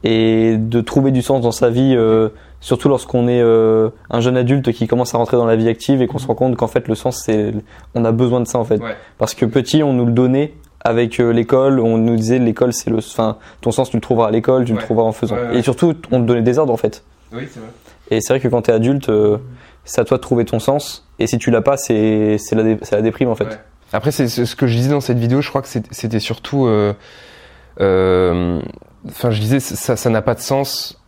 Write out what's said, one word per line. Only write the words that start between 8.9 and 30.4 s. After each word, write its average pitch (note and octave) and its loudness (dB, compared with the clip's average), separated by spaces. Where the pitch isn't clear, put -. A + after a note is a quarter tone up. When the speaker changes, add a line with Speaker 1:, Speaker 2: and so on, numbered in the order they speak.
Speaker 1:
Parce - -2
que - 0
petit C3 2
on C#3+ 2
nous B2 2
le A#2 2
donnait C3 2
avec, A#2 0
euh, A#2 4
l'école, C3 2
on A2+ 2
nous A#2 2
disait A2+ 0
l'école A#2+ 0
c'est - -6
le, A2+ 0
enfin A2 -4
ton A#2 -2
sens C3 -2
tu A#2+ -4
le A2 0
trouveras A#2 0
à - 0
l'école, B2+ 2
tu A#2+ -2
Speaker 2:
Ouais. G#2+ 0
Speaker 1:
le - -10
trouveras A2+ 0
en A2+ 0
faisant. A2+ -4
Speaker 2:
Ouais, - -6
ouais. B2 -2
Speaker 1:
Et A#2 0
surtout D3 0
on B2+ 2
te A#2+ 2
donnait A#2+ 2
des B2 2
ordres C#3+ 2
en A2+ 0
fait. - -4
Speaker 2:
Oui, B2 -12
c'est A#2+ -18
vrai. A2 -18
Speaker 1:
Et A2 0
c'est B2+ -2
vrai C3 2
que B2+ -2
quand A#2 0
t'es A#2+ 2
adulte, B2 0
euh, G#2+ 2
c'est - -4
à A2+ 2
toi C3 0
de B2+ -4
trouver A#2+ 0
ton A2+ -4
sens - -4
et A2+ 0
si A#2+ -2
tu B2 -2
l'as A2+ 2
pas C#3 2
c'est, G#2+ 2
c'est - -4
la A2 2
dé-, A2 0
c'est - -2
la G#2+ 0
déprime A2+ 0
en A2+ -2
fait. G#2 -2
Speaker 2:
Ouais. G#2+ -10
Après A2 -2
c'est, C3+ 0
c'est A#2+ -2
ce - -10
que C3+ 0
je A#2 2
disais B2+ 0
dans D3 0
cette B2 -2
vidéo, A#2+ 0
je C#3+ -6
crois C#3 -4
que - -14
c'est, A2 -6
c'était A2+ -4
surtout, C3 -4
euh, G#2 2
euh... F#2 2
Enfin - -4
je G#2+ -2
disais B2 0
ça, - -4
ça A#2+ -2
n'a A2 0
pas A#2+ 0
de A#2 -10